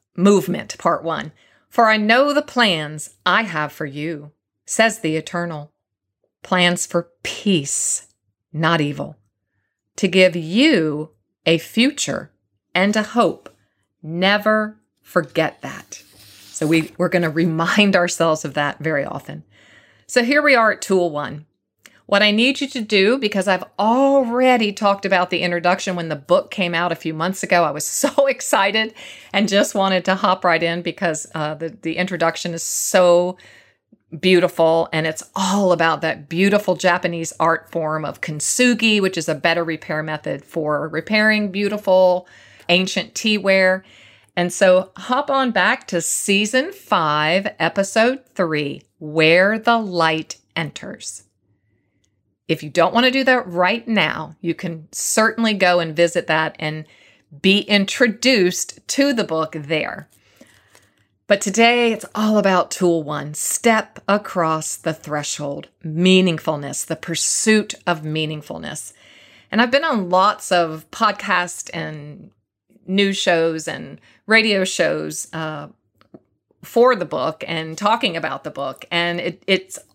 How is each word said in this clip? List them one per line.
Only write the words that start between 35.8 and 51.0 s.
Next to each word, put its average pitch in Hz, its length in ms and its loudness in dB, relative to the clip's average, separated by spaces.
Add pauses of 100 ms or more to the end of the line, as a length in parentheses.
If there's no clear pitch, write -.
that 156 260 -4
beautiful 196 480 2
Japanese 175 640 -2
art 165 300 0
form 156 340 -4
of 151 160 -10
kintsugi, 226 800 0
which 190 160 -2
is 160 120 -4
a 156 60 -2
better 165 300 0
repair 156 380 -6
method 156 420 -8
for 151 440 -4
repairing 214 640 0
beautiful 185 800 2 (400)
ancient 185 460 0
teaware. 190 680 2 (540)
And 175 160 -2
so 185 440 4
hop 269 340 -2
on 269 200 2
back 208 380 0
to 175 120 -2
season 214 720 0
five, 165 760 0 (100)
episode 220 760 0
three, 147 480 -4 (160)
Where 165 600 2
the 233 200 2
Light 165 580 -2 (200)
Enters. - 680 -10 (1200)